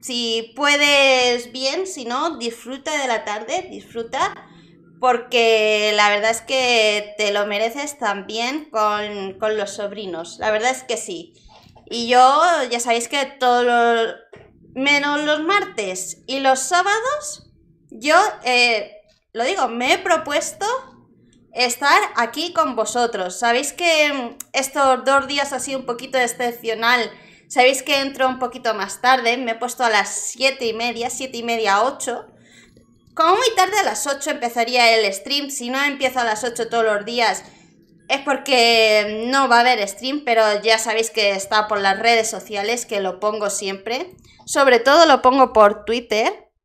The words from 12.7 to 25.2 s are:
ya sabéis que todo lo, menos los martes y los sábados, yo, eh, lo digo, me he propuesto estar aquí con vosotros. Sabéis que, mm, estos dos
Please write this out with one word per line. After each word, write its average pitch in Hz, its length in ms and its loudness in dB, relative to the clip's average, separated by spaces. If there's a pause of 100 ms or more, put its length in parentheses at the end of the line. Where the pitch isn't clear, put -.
ya 240 80 -4
sabéis 240 280 -2
que 277 180 -2
todo 247 360 0
lo, 233 520 2 (600)
menos 285 500 0
los 302 180 0
martes 311 840 -4
y 269 140 -4
los 262 200 2
sábados, 440 920 -2 (400)
yo, 285 240 0 (280)
eh, 240 480 0 (420)
lo 226 100 -4
digo, 311 240 -2
me 247 260 -2
he 370 60 0
propuesto 320 680 -2 (880)
estar 277 460 2 (160)
aquí 277 360 -4
con 311 240 -2
vosotros. 220 640 -4
Sabéis 240 360 0
que, 320 380 2
mm, 247 260 -8 (160)
estos 269 520 0
dos 269 220 2